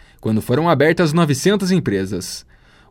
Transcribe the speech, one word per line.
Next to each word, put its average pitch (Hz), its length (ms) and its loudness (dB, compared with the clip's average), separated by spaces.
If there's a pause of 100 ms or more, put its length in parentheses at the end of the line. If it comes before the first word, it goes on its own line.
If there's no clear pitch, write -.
(200)
quando 107 220 -2
foram 147 260 0
abertas 160 460 2
novecentas 175 580 0
empresas. 98 720 -4 (460)